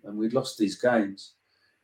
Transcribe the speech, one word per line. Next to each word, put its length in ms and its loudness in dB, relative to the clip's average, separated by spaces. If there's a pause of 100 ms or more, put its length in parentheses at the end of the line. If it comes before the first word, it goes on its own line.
and 160 -10
we'd 140 0
lost 260 -2
these 160 2
games. 600 0 (500)